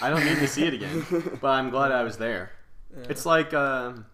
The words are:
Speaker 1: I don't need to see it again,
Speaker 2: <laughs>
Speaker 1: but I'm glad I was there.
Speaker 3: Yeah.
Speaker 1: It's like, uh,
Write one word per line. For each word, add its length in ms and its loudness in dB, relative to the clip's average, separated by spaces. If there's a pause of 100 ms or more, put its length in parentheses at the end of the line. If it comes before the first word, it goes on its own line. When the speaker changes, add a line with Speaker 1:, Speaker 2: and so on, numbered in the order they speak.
Speaker 1:
I 80 2
don't 160 4
need 140 2
to 100 4
see 160 2
it 80 2
again, 360 -4
Speaker 2:
<laughs> 320 -2
Speaker 1:
but 60 0
I'm 220 2
glad 240 2
I 100 2
was 140 -4
there. 340 -4 (420)
Speaker 3:
Yeah. 160 -14
Speaker 1:
It's 160 -6
like, 280 4
uh, 400 0 (200)